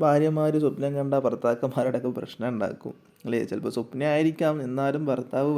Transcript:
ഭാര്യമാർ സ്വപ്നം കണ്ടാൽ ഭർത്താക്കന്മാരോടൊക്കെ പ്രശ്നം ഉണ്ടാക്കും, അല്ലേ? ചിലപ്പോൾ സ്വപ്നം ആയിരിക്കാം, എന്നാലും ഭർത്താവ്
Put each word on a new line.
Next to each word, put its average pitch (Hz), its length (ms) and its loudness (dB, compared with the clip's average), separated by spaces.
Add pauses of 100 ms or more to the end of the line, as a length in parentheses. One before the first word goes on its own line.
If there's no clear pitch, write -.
ഭാര്യമാർ 156 600 4
സ്വപ്നം 139 340 0
കണ്ടാൽ 139 300 2
ഭർത്താക്കന്മാരോടൊക്കെ 123 880 0
പ്രശ്നം - 360 -6
ഉണ്ടാക്കും, - 420 -6 (300)
അല്ലേ? 117 140 0 (120)
ചിലപ്പോൾ 110 260 -6
സ്വപ്നം 131 380 -4
ആയിരിക്കാം, 156 500 2
എന്നാലും 139 460 -2
ഭർത്താവ് 127 460 0